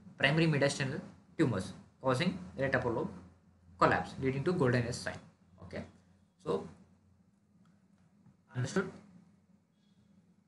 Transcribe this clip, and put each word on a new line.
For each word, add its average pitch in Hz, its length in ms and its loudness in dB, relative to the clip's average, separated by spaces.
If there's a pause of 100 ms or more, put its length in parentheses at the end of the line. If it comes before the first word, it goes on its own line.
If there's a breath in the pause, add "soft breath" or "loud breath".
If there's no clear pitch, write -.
(180)
primary 156 300 4
mediastinal 143 520 2 (380)
tumors, 113 360 2 (280)
causing 131 360 2 (200)
right 131 160 0
upper 120 160 0
lobe 123 200 -2 (720)
collapse, 92 400 2
leading 135 240 -2
to 180 80 0
Golden 123 360 2
S 120 100 -6
sign. - 180 -6 (480)
Okay, 82 200 -10 (600)
so - 240 -4 (1900)
understood? 151 360 -2 (1600)